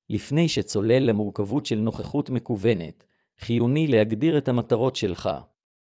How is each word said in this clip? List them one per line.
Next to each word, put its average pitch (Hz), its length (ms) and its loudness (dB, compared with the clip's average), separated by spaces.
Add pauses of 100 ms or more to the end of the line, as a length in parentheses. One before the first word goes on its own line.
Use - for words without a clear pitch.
לפני 143 400 0
שצולל 113 540 2
למורכבות 107 640 -2
של 110 140 -2
נוכחות 123 500 -4
מקוונת, 107 760 -2 (320)
חיוני 123 500 0
להגדיר 113 500 2
את 143 100 -2
המטרות 123 480 0
שלך. 98 340 -4 (600)